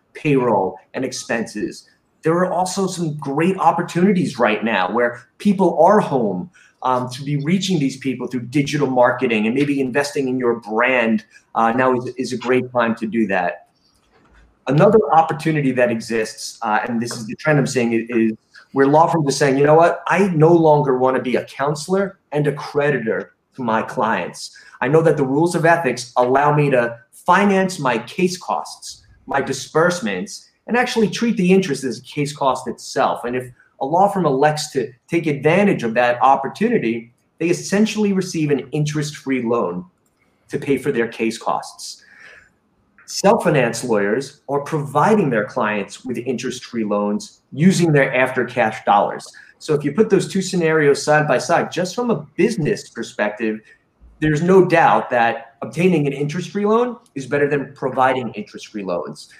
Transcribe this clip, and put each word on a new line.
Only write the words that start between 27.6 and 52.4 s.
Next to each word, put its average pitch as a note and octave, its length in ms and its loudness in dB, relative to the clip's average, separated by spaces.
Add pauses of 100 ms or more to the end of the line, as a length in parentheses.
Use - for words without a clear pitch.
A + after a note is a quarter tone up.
my B2+ 180 0
case F3+ 400 -4
costs, - 680 -10 (220)
my - 160 -4
disbursements, D3+ 1120 -2 (160)
and A3 100 0
actually A#3+ 320 0
treat A#3 280 -2
the F3+ 140 2
interest F#3 320 2
as A#2 140 -6
a - 60 -18
case D3 320 -6
cost C3 320 -2
itself." - 560 -4
And B2 120 -6
if B2 140 -6 (320)
a C3+ 40 -4
law F3 220 2
firm G3 180 0
elects D3 460 2
to A#2+ 200 -4 (180)
take E3 180 0
advantage D#3 560 2
of A2+ 120 -4
that A#2+ 260 2
opportunity, C3+ 920 0 (260)
they E3+ 100 -2
essentially G#3 640 0
receive E3+ 360 -2
an C3 220 -2
interest-free D3 720 -4
loan G2 420 -2 (600)
to D3 100 -8
pay C#3 200 0
for C#3 160 -4
their A2+ 160 -2
case A2+ 280 -4
costs. - 680 -8 (1000)
Self-finance D#3 800 2
lawyers A2 640 -2
are C#3+ 140 -2
providing D#3+ 680 0
their A2 140 0
clients G#2+ 600 -4
with B2 120 -6
interest-free A#2 680 -6
loans G#2 560 -4 (100)
using E3 400 4
their C#3 240 4
after-cash B2 720 0
dollars. G2+ 440 2 (300)
So - 140 -4
if D3+ 100 -2
you D3 80 -2
put G#3+ 180 2
those F3 220 2
two F#3+ 100 -2
scenarios D#3+ 640 2
side D3+ 240 2
by C3 100 2
side, C3 320 0
just F3+ 260 -6
from B3 160 -2
a D#3 140 -2 (120)
business E3 520 0